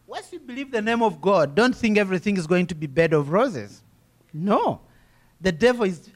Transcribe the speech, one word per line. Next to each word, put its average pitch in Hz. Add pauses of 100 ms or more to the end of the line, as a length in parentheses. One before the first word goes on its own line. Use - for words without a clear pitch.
once 349
you 349
believe 262
the 220
name 233
of 196
God, 165
don't 240
think 208
everything 196
is 170
going 180
to 180
be 156
bed 156
of 147
roses. 165 (520)
No. 208 (600)
The 185
devil 233
is, 180